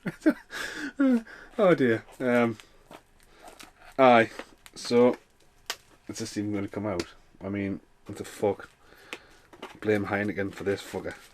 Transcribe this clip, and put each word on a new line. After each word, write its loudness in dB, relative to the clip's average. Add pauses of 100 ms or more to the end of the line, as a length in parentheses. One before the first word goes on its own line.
<laughs> -2 (200)
Oh 6
dear. 0 (160)
Um, 2 (1400)
aye. 6 (420)
So, 2 (920)
is -12
this -10
even -4
gonna -6
come -8
out? -6 (380)
I -10
mean, -6 (280)
what -14
the -14
fuck? -4 (1120)
Blame 0
Heineken -4
for -14
this -2
fucker. -10 (200)